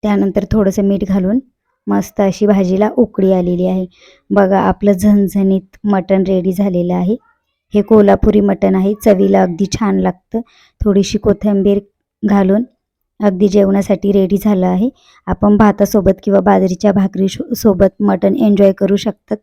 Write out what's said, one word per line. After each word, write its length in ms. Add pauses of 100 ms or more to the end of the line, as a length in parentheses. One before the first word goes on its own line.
त्यानंतर 480
थोडंसं 320
मीठ 220
घालून 340 (480)
मस्त 340
अशी 260
भाजीला 500
उकळी 360
आलेली 340
आहे. 200 (440)
बघा 300
आपलं 320
झणझणीत 920
मटण 380
रेडी 300
झालेलं 420
आहे. 220 (580)
हे 80
कोल्हापुरी 580
मटण 340
आहे, 180 (120)
चवीला 380
अगदी 300
छान 260
लागतं. 420 (400)
थोडीशी 380
कोथिंबीर 600 (440)
घालून 400 (580)
अगदी 280
जेवणासाठी 640
रेडी 240
झालं 300
आहे. 220 (380)
आपण 300
भातासोबत 680
किंवा 160
बाजरीच्या 520
भाकरी 360
शो-, 260
सोबत 480
मटण 340
एन्जॉय 360
करू 240
शकतात. 460